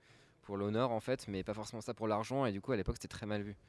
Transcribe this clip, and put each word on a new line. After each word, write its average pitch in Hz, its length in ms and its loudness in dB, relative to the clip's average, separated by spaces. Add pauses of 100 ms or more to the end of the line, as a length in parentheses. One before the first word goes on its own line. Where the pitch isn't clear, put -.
(420)
pour 101 160 -4
l'honneur, 110 340 4
en 110 80 2
fait, - 300 -2
mais 95 140 0
pas 104 100 -2
forcément 110 280 -6
ça - 120 -4
pour 113 140 0
l'argent, 110 380 2
et 113 60 2
du 98 100 -2
coup, - 100 -2
à 127 60 4
l'époque, 110 180 0
c'était - 120 -10
très - 180 -6
mal 104 180 0
vu. 101 120 -8 (140)